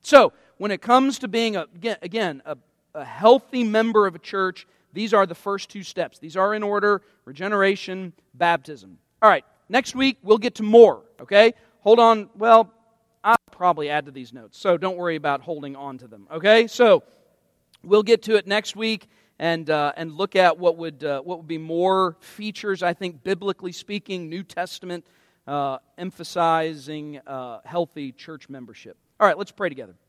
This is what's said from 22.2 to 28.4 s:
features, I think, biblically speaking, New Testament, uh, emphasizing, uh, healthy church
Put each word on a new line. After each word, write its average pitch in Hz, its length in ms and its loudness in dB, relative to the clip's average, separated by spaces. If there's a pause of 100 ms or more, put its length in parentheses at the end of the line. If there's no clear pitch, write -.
features, 208 600 -10
I 175 120 -2
think, 170 300 -12
biblically 185 500 -6
speaking, 190 560 -12
New 180 140 -10
Testament, 175 640 -12 (400)
uh, 139 340 -6 (180)
emphasizing, 160 1300 -6
uh, 127 380 -14
healthy 156 480 -8
church - 360 -20